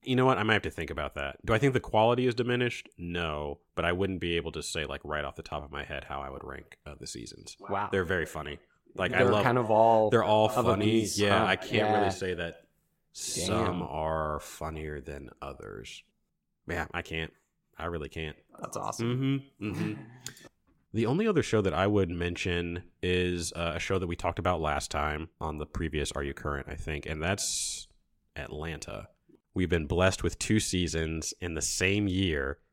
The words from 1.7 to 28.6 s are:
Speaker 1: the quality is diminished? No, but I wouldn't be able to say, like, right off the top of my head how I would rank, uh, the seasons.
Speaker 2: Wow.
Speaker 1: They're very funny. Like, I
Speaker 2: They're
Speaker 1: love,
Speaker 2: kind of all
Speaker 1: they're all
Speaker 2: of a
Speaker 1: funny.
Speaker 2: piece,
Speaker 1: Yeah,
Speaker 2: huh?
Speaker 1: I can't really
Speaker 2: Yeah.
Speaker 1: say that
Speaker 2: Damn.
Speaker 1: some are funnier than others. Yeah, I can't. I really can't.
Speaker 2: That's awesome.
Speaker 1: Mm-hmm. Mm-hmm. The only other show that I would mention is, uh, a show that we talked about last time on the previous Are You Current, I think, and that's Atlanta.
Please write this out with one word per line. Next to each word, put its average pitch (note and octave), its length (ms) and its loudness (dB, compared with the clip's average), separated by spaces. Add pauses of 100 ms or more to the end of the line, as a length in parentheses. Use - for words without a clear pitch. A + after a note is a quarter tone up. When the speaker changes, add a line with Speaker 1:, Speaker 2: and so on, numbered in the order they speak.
Speaker 1:
the B2 80 2
quality A#2+ 460 4
is A#2+ 80 2
diminished? B2 640 0
No, D#2+ 640 -4 (140)
but E2+ 120 0
I F2 60 4
wouldn't F#2 280 0
be E2+ 160 0
able E2 160 -2
to D#2 100 -8
say, D#2+ 220 -4
like, C#2 180 -8
right D2 220 -4
off C#2 120 -8
the C#2 60 -12
top D2 220 -8
of D2 60 -16
my C#2+ 140 -8
head C#2 200 -8
how C#2 160 -8
I C#2 80 -8
would C#2 160 -12
rank, C#2+ 320 -14 (100)
uh, - 140 -12
the - 60 -14
seasons. - 520 -14
Speaker 2:
Wow. G2+ 320 -4
Speaker 1:
They're F#2+ 140 2
very E2+ 220 -2
funny. D2+ 320 -10 (360)
Like, F#2 200 -2
I F2 100 2
Speaker 2:
They're G2 80 4
Speaker 1:
love, G#2 120 4
Speaker 2:
kind B2 120 4
of A#2 140 2
all A2 400 8
Speaker 1:
they're A2+ 140 6
all G#2+ 260 6
Speaker 2:
of - 160 2
a A#2+ 60 4
Speaker 1:
funny. G2+ 120 2
Speaker 2:
piece, G#2 340 2
Speaker 1:
Yeah, G2+ 200 6
Speaker 2:
huh? A2 80 4
Speaker 1:
I F#2+ 100 4
can't G#2+ 340 0
really G#2+ 140 4
Speaker 2:
Yeah. G2+ 60 2
Speaker 1:
say F#2 240 -2
that E2+ 300 -8 (500)
Speaker 2:
Damn. - 320 -6
Speaker 1:
some F2+ 360 0
are D#2 580 -2
funnier D#2 600 -8
than C#2 300 -12 (100)
others. - 600 -14 (680)
Yeah, D#2+ 240 -4
I F2 80 -4
can't. D#2+ 320 -6 (460)
I D#2+ 80 -6
really E2 240 -6
can't. D#2 260 -8 (240)
Speaker 2:
That's - 160 -8
awesome. C3 680 -2 (180)
Speaker 1:
Mm-hmm. G#2 100 -4
Mm-hmm. G#2+ 220 -4 (1000)
The A2 140 2
only E3+ 200 2
other F3+ 160 4
show A2 200 2
that F#2+ 100 2
I F2 140 4
would G2 240 4
mention F2 720 -2 (200)
is, F2+ 520 0
uh, E2 220 -2
a - 20 -4
show G2 200 0
that F#2 80 -2
we E2+ 100 -2
talked - 220 -2
about F2 220 2
last D2 300 0
time D2+ 380 -2 (120)
on D#2 180 -4
the D2 80 -4
previous D2+ 460 -2
Are C#2+ 100 -4
You C#2 120 -4
Current, C#2+ 340 -6
I - 60 -10
think, D2+ 320 -8
and D#2 160 -6
that's - 640 -4 (500)
Atlanta. - 720 -8 (460)